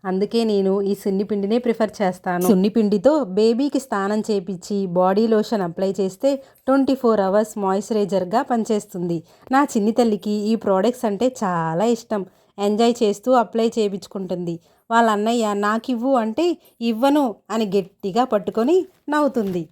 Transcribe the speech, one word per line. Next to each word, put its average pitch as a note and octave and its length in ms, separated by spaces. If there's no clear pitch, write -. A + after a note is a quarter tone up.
అందుకే G3+ 400
నేను G3 360
ఈ G3+ 140
సున్నిపిండినే G3+ 640
ప్రిఫర్ A3+ 320
చేస్తాను. F#3 460
సున్నిపిండితో G#3+ 760
బేబీకి A3+ 540
స్నానం G#3 420
చేపించి G3 680
బాడీ F#3 400
లోషన్ G#3+ 360
అప్లై F#3 380
చేస్తే G3+ 360
ట్వంటీ C4+ 580
ఫోర్ A3+ 260
అవర్స్ G#3 380
మాయిశ్చరైజర్గా G3 840
పనిచేస్తుంది. G#3 800
నా C#4 120
చిన్ని A3+ 280
తల్లికి G#3+ 380
ఈ G#3 240
ప్రోడక్ట్స్ G#3+ 500
అంటే G#3 240
చాలా F3 560
ఇష్టం. A3+ 420
ఎంజాయ్ G#3+ 440
చేస్తూ G#3 300
అప్లై A#3 360
చేయించుకుంటుంది. F#3+ 920
వాళ్ళ A3+ 200
అన్నయ్య G#3+ 440
"నాకివ్వు" A3+ 600
అంటే C4 440
"ఇవ్వను" A#3 540
అని A3 160
గట్టిగా G3 460
పట్టుకొని B3+ 640
నవ్వుతుంది. A3 640